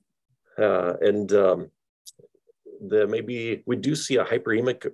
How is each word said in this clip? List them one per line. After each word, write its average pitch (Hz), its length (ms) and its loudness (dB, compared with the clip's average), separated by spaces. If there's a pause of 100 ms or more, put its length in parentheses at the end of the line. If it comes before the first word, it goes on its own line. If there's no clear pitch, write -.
(560)
Uh, 92 440 0
and, 101 320 0
um, 92 380 4 (1160)
the, 104 220 2
maybe 117 580 -4
we 123 80 0
do 147 220 -2
see - 200 -2
a 92 80 2
hyperemic 117 680 -2